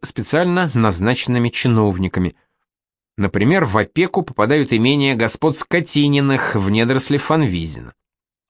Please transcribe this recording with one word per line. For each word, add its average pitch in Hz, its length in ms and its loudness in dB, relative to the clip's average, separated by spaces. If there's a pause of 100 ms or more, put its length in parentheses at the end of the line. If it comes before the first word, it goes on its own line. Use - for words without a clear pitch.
специально 175 720 -2
назначенными 117 720 0
чиновниками. 95 840 0 (840)
Например, 113 480 2
в 101 100 -4
опеку 160 460 0
попадают 135 500 0
имения 135 440 2
господ 113 420 -2
Скотининых 143 960 0
в 98 160 0
недоросле 123 480 0
Фанвизина. 85 800 -2 (540)